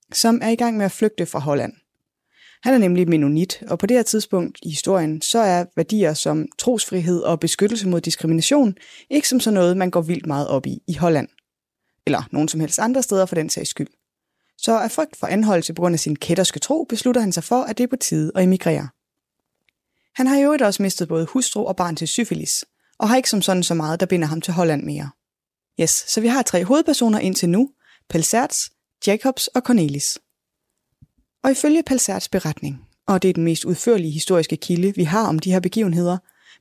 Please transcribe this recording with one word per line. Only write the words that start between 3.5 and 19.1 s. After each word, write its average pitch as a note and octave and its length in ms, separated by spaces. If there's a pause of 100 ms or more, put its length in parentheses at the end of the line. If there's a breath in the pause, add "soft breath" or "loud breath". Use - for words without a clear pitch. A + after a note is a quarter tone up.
og E3+ 120
på - 60
det B3 120
her A#3 60
tidspunkt - 580
i - 80
historien, D#3 520
så - 180
er F3+ 260 (100)
værdier E3+ 380
som D#3 340 (100)
trosfrihed F3+ 640
og D#3+ 180
beskyttelse G3+ 480
mod E3+ 140
diskrimination E3+ 760 (340 loud breath)
ikke C#4+ 180
som C4 120
sådan A3 140
noget, F3+ 240
man F#3 140
går F3 100
vildt E3 240
meget D3 220
op C3 180
i B2+ 220
i E3+ 60
Holland. D#3 340 (800)
Eller C3+ 260
nogen D3 160
som D#3 120
helst D#3 200
andre B3 240
steder F#3+ 220
for F3+ 100
den D#3+ 140
sags - 200
skyld. - 180 (720)
Så A3+ 220
af A3+ 120
frygt D4+ 240
for - 120
anholdelse G3 460
på E3+ 80
grund F3 120
af D#3+ 60
sin D3+ 160
kætterske E3+ 440
tro, D#4 300
beslutter A#3+ 320
han G3+ 100
sig E3 120
for, B3 180
at A3+ 160
det B3 60
er B3 40
på B3 80
tide D#3 400
at F#3+ 80
emigrere. E3 460 (1300)